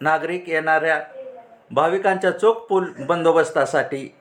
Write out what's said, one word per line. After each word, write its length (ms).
नागरिक 480
येणाऱ्या 540
भाविकांच्या 600
चोख 240
पोल 440
बंदोबस्तासाठी 1200